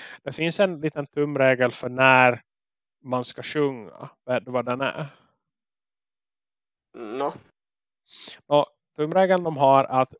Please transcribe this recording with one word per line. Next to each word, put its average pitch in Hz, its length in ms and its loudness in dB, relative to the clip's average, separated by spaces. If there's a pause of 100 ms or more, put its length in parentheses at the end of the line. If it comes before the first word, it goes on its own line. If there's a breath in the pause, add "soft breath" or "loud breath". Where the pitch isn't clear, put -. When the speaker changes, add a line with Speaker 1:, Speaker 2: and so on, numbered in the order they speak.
(220 loud breath)
Speaker 1:
Det 139 100 -10
finns 160 280 -2
en 180 200 0
liten 147 260 -6
tumregel 131 680 0
för - 160 -8
när 127 520 4 (640)
man 123 200 -6
ska - 180 -14
sjunga. 135 640 -6 (180)
Vet 123 180 -4
du 127 60 -16
vad 123 140 -2
den 123 160 -4
är? 139 260 -4 (1900 soft breath)
Speaker 2:
Nå. 123 380 -8 (1160 loud breath)
Speaker 1:
Nå, 147 180 2 (300)
tumregeln 180 480 2
de 160 120 -4
har 135 280 6
att 131 360 -2